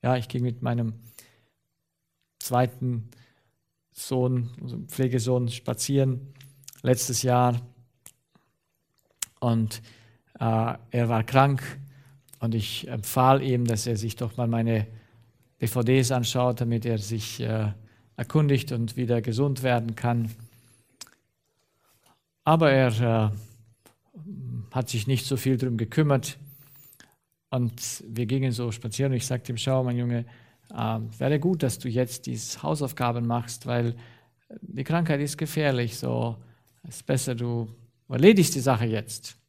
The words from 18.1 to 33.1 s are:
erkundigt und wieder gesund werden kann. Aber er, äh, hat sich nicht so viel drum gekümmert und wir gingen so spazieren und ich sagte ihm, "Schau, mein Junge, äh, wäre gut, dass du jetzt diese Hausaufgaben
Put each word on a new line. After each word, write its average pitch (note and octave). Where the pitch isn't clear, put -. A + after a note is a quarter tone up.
erkundigt C#3+
und A#2
wieder A#2+
gesund B2
werden A#2
kann. A#2
Aber D#3+
er, A2+
äh, G2+
hat B2+
sich A2
nicht C3
so C#3
viel C3
drum A#2+
gekümmert C#3
und A#2+
wir A2+
gingen C3
so A#2
spazieren B2
und B2+
ich -
sagte B2+
ihm, A#2
"Schau, C3
mein A#2+
Junge, A#2+
äh, A2+
wäre C#3
gut, E3
dass B2+
du C3
jetzt B2
diese A2+
Hausaufgaben B2